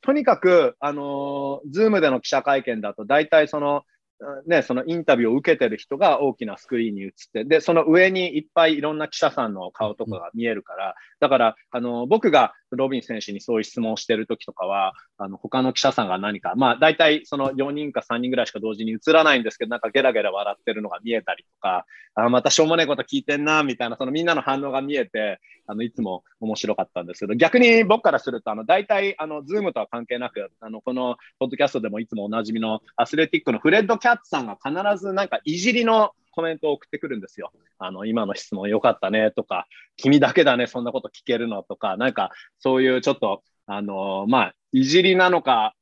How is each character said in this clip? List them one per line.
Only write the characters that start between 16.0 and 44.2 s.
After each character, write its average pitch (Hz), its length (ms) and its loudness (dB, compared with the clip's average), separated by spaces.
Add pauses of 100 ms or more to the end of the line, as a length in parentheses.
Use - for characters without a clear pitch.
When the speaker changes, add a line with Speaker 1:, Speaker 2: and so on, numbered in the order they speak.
Speaker 1:
ん 101 40 -4
が 92 120 -2
何 101 200 -4
か、 90 160 -6
ま 127 160 4
あ、 120 60 0
大 156 200 4
体 151 280 2
そ - 100 -10
の 135 200 -2
四 135 160 -2
人 147 200 -8
か - 120 -6
三 120 180 -4
人 123 80 -4
ぐ 127 80 -2
ら 123 60 2
い 107 40 -4
し - 40 -14
か 107 80 -10
同 110 160 -6
時 110 100 -8
に 110 60 -4
映 113 200 -2
ら 160 120 8
な 151 100 6
い 131 60 4
ん 117 40 -6
で 110 60 -4
す - 80 -18
け 117 80 -6
ど、 110 60 -8
な 120 60 -4
ん - 20 -4
か 113 100 -4
ゲ 135 140 0
ラ 127 100 4
ゲ 110 80 0
ラ 101 100 -2
笑 101 240 -4
っ - 80 -20
て 117 80 -4
る 107 120 -6
の 101 60 -8
が 87 140 -10
見 113 100 -6
え 107 100 -2
た 92 100 -4
り - 100 -12
と - 60 -20 (100)
か、 90 280 -4 (260)
「あ、 113 160 2
ま 123 140 2
た 135 80 2
し - 80 0
ょ 160 60 6
う - 20 0
も 165 80 2
な 165 80 2
い 143 40 -2
こ 143 80 0
と 127 60 -8
聞 139 180 -4
い 127 40 -16
て 147 140 -2
ん 147 60 -2
な」 156 220 2
み 131 100 -4
た 120 120 -4
い - 20 -4
な、 117 80 -10
そ - 80 -6
の 127 60 -6
み 151 100 -2
ん 170 60 -2
な 170 80 2
の 143 60 -4
反 135 200 -2
応 139 100 -6
が 135 120 -4
見 143 120 -6
え 123 120 -2
て、 107 320 -6 (280)
あ 107 60 -12
の、 107 100 -6
い 117 80 -6
つ - 100 -8
も 92 220 -6 (160)
面 110 160 -4
白 107 200 -4
か 92 80 -4
っ - 100 -10
た 90 80 -6
ん 87 60 -10
で 87 80 -12
す - 40 -20
け 104 80 -8
ど、 107 80 -2
逆 160 220 4
に 233 260 6
僕 214 200 2
か 180 80 4
ら 139 80 2
す - 100 -8
る 120 120 -6
と、 110 100 -6
あ 107 40 -4
の、 110 100 -10
大 190 200 2
体、 196 340 0
あ 156 60 -6
の、 151 180 -10
Zoom 185 300 -4
と 123 60 -4
は 104 80 -4
関 117 180 -10
係 123 140 -6
な 123 100 -8
く、 101 300 -10
あ 113 100 -18
の、 110 120 -14
こ 127 120 -6
の 127 240 -4 (220)
ポ - 60 0
ッ 127 40 -4
ド 135 80 -10
キ 147 60 2
ャ 143 40 2
ス - 60 -2
ト 123 80 -2
で 107 80 -4
も 104 100 -8
い 113 80 -8
つ - 80 -12
も 101 100 -6
お 104 40 -8
な 110 140 -4
じ 107 80 -8
み 113 80 -4
の 110 220 -4 (160)
ア 120 80 2
ス - 100 -8
レ 156 120 2
テ 165 100 -2
ィ 156 40 -2
ッ - 40 -8
ク 139 60 0
の 110 80 0
フ 165 120 4
レ 202 80 6
ッ 220 60 2
ド 214 120 0
キ - 100 0
ャ 240 40 4
タ 240 40 4
ッ - 60 -16
ツ - 80 -20
さ 147 120 -2
ん 120 40 -6
が 104 160 -12
必 190 360 -2
ず 190 160 -8
な 196 120 -2
ん - 40 -12
か 117 160 -4
い 160 120 -4
じ 196 140 -2
り 233 140 0
の 220 260 4 (200)
コ 170 100 -6
メ 165 140 -2
ン 151 40 -16
ト 156 100 -2
を 147 40 2
送 - 140 -10
っ - 20 -20
て - 80 -10
く 151 100 -8
る 131 100 -6
ん 104 40 -10
で 95 60 -16
す - 120 -20
よ。 - 120 -12 (260)
あ 92 140 -10
の、 95 140 -12
「今 110 200 0
の 98 100 -4
質 - 200 -12
問 98 140 -4
良 107 120 2
か 117 100 4
っ 107 100 0
た 95 80 -2
ね」 110 260 2
と 113 80 -4
か、 - 240 -6 (280)
「君 143 240 4
だ 131 140 2
け 175 100 6
だ 131 140 4
ね、 120 100 -2
そ 127 140 -8
ん - 20 -6
な 117 80 -6
こ 131 80 -4
と - 80 -16
聞 - 180 -20
け 120 120 0
る 117 100 -2
の」 101 200 -6
と 101 80 -10
か、 98 220 -4
な 123 120 0
ん 120 40 -10
か 95 180 -4 (280)
そ 131 180 0
う 131 60 4
い 131 140 4
う 123 40 -2
ち 139 100 0
ょ - 20 2
っ 139 60 -4
と、 101 240 -2 (240)
あ 101 140 -8
の、 98 460 -4